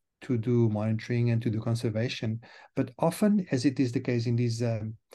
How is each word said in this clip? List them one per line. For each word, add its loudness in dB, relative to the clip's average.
to 0
do 4
monitoring 0
and 0
to 0
do 0
conservation. -2
But -2
often, 2
as 2
it 2
is 2
the -2
case 0
in 2
these, 0
um, -4